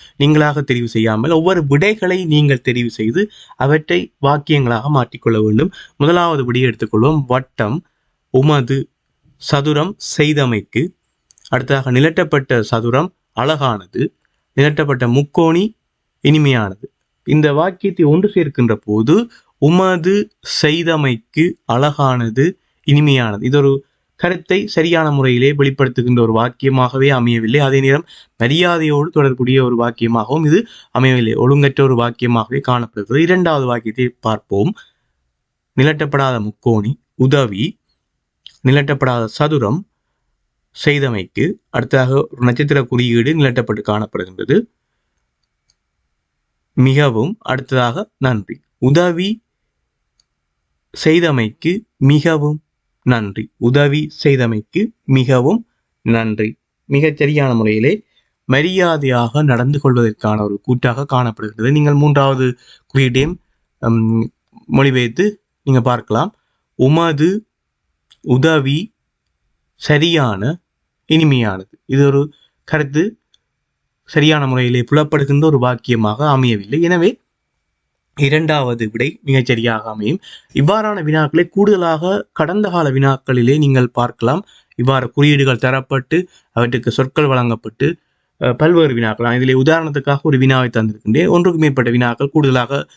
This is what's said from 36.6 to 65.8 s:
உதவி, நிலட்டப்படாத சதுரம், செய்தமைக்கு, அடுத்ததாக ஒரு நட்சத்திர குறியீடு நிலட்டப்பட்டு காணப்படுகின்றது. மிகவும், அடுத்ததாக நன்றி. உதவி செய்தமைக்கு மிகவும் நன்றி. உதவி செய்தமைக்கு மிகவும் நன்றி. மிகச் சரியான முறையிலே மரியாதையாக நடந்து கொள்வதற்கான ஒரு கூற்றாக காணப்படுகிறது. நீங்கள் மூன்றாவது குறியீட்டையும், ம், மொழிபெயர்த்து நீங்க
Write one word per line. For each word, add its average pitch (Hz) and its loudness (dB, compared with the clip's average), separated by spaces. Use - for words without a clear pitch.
உதவி, 131 0
நிலட்டப்படாத 135 0
சதுரம், 147 -2
செய்தமைக்கு, 139 -2
அடுத்ததாக 127 -2
ஒரு - -2
நட்சத்திர 135 0
குறியீடு 120 0
நிலட்டப்பட்டு 123 -2
காணப்படுகின்றது. 104 -2
மிகவும், 135 0
அடுத்ததாக 127 -4
நன்றி. 120 -4
உதவி 175 0
செய்தமைக்கு 160 0
மிகவும் 151 2
நன்றி. 107 -2
உதவி 143 0
செய்தமைக்கு 127 0
மிகவும் 135 2
நன்றி. 113 -2
மிகச் 147 0
சரியான 143 0
முறையிலே 113 0
மரியாதையாக 147 0
நடந்து 135 0
கொள்வதற்கான 110 0
ஒரு 101 -4
கூற்றாக 123 -2
காணப்படுகிறது. 113 -4
நீங்கள் 147 2
மூன்றாவது 135 2
குறியீட்டையும், 135 0
ம், 113 0
மொழிபெயர்த்து 135 0
நீங்க 131 2